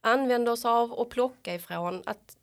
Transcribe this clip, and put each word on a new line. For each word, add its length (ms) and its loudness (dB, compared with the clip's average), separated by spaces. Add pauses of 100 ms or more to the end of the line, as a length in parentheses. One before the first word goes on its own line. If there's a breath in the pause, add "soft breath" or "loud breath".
använda 500 2
oss 140 -4
av 280 2
och 160 -4
plocka 460 -4
ifrån, 500 -6
att 380 -10